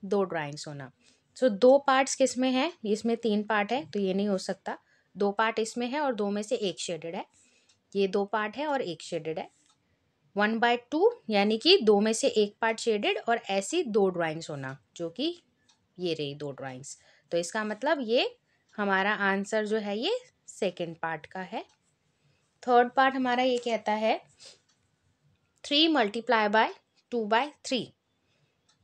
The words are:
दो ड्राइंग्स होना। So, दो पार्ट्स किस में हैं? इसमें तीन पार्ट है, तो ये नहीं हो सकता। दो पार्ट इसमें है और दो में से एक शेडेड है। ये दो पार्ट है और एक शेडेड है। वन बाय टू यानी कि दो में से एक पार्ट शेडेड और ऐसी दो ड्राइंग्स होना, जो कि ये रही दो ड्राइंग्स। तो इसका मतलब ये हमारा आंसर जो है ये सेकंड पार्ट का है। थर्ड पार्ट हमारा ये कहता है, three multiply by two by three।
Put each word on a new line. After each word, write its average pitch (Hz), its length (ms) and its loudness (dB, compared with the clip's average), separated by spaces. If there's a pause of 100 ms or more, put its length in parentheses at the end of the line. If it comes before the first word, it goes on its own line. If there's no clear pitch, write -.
दो 196 200 0
ड्राइंग्स 151 440 -6
होना। 139 240 -14 (440)
So, 254 140 2
दो 247 280 8
पार्ट्स 269 360 2
किस 254 240 0
में 254 120 2
हैं? 269 220 0 (120)
इसमें 220 320 -2
तीन 214 260 0
पार्ट 208 300 -2
है, 240 180 -4
तो 202 100 -4
ये 190 140 0
नहीं 202 140 0
हो 196 100 0
सकता। 196 400 -8 (380)
दो 202 160 0
पार्ट 220 260 0
इसमें 226 280 -4
है 262 140 -4
और 269 140 0
दो 202 160 -4
में 202 120 -4
से 214 120 -6
एक 196 260 -4
शेडेड 165 340 -8
है। 240 120 -8 (720)
ये 196 120 2
दो 196 160 0
पार्ट 214 320 -4
है 285 100 -6
और 277 160 -2
एक 165 200 -8
शेडेड 160 360 -6
है। - 120 -10 (840)
वन 208 220 2
बाय 240 180 4
टू 330 360 2 (180)
यानी 208 280 2
कि 339 200 6
दो 208 220 6
में 220 120 2
से 262 160 0
एक 208 320 0
पार्ट 226 200 -2
शेडेड 240 380 0 (100)
और 233 120 0 (100)
ऐसी 196 320 -2
दो 208 260 2
ड्राइंग्स 165 420 -4
होना, 135 280 -10 (180)
जो 165 140 -8
कि 311 320 -6 (560)
ये 175 160 -4
रही 147 200 -6
दो 147 180 -10
ड्राइंग्स। 131 460 -14 (320)
तो 170 80 -2
इसका 214 260 -4
मतलब 254 360 -2
ये 262 360 0 (400)
हमारा 196 360 0
आंसर 202 540 0
जो 208 100 -2
है 208 220 -4
ये 403 220 -2 (260)
सेकंड 170 500 -6
पार्ट 160 300 -8
का - 140 -12
है। 190 240 -8 (1040)
थर्ड 240 220 6
पार्ट 262 240 4
हमारा 254 280 0
ये 254 160 2
कहता 226 340 -2
है, 220 300 0 (1400)
three 302 320 4
multiply 220 520 2
by 220 200 4 (460)
two 226 140 -2
by 226 200 2
three। 254 360 -6 (1000)